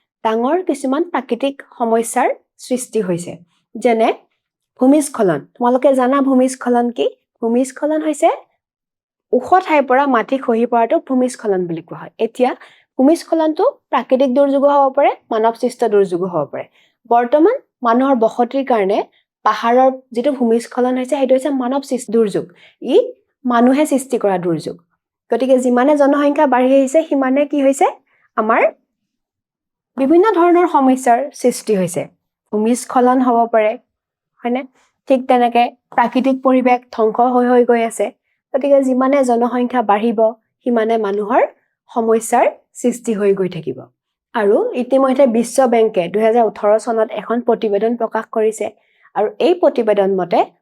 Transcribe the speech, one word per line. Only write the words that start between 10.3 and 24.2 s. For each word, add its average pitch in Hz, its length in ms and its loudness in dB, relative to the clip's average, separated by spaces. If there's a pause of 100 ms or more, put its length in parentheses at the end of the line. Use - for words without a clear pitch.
খহি 233 340 -2
পৰাটো 233 240 0 (120)
ভূমিস্খলন 247 600 -2
বুলি 165 200 -8
কোৱা 156 120 -16
হয়। 160 180 -18
এতিয়া 233 320 -2 (480)
ভূমিস্খলনটো 320 680 0 (280)
প্ৰাকৃতিক 262 440 0
দুৰ্যোগো 277 380 2
হ'ব 285 100 4 (120)
পাৰে, 294 140 2 (220)
মানৱসৃষ্ট 226 480 -2 (140)
দুৰ্যোগো 185 400 0
হ'ব 151 180 -2
পাৰে। 135 140 -12 (440)
বৰ্তমান 294 460 4 (300)
মানুহৰ 262 280 2 (100)
বসতিৰ 240 460 -2
কাৰণে 208 280 0 (460)
পাহাৰৰ 233 460 2 (240)
যিটো 240 180 -2
ভূমিস্খলন 247 640 -2
হৈছে, 254 180 -4
সেইটো 262 180 2
হৈছে 262 160 -2 (120)
মানৱ 269 280 -4
সৃষ্ট 247 240 -6
দুৰ্যোগ, 190 320 0 (360)
ই 262 140 0 (480)
মানুহে 247 420 2
সৃষ্টি 262 360 -2